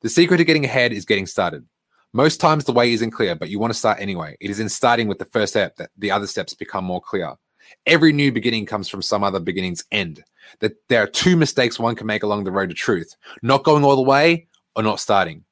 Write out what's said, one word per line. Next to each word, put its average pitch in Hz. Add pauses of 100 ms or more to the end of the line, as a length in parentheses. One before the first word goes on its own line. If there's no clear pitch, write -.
The 117
secret 175
to 170
getting 156
ahead 123
is 101
getting 98
started. 85 (480)
Most 143
times 156
the 127
way 120
isn't 113
clear, 90
but 82
you 101
wanna 113
start 110
anyway. 87
It 101
is 101
in 110
starting 117
with 98
the -
first 107
step 95
that 80
the 98
other 101
steps -
become -
more 90
clear. 85 (520)
Every 156
new 143
beginning 113
comes 101
from 98
some 101
other 98
beginning's 90
end. 90 (340)
That 107 (140)
there 117
are 101
two 180
mistakes 135
one 117
can 110
make 107
along 104
the 92
road 95
to 82
truth, 90 (260)
not 135
going 147
all 139
the 131
way 151 (280)
or 110
not 107
starting. 90